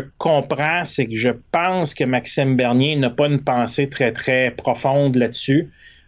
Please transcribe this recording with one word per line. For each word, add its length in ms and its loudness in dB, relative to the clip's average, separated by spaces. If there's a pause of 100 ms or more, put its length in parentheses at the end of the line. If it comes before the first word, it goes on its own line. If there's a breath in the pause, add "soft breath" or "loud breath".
(180)
comprends, 680 0
c'est 220 -2
que 100 -6
je 140 0 (220)
pense 420 0
que 100 -2
Maxime 540 0
Bernier 400 2
n'a 120 2
pas 180 0
une 120 0
pensée 480 0
très, 240 0
très 400 0
profonde 640 0
là-dessus. 560 0 (360 loud breath)